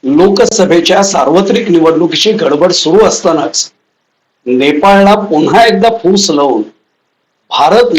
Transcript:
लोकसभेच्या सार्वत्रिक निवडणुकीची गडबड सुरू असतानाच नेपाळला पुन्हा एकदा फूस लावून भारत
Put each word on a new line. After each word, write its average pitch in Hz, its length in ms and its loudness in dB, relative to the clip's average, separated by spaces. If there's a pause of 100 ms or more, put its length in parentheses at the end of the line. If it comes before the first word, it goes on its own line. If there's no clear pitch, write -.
लोकसभेच्या 175 1000 0
सार्वत्रिक 190 680 -2
निवडणुकीची 165 600 0
गडबड 160 400 0
सुरू 185 340 2
असतानाच - 680 -4 (720)
नेपाळला 147 720 2
पुन्हा 180 500 0
एकदा 202 240 0
फूस 190 400 -2
लावून 143 320 0 (880)
भारत 202 380 2 (120)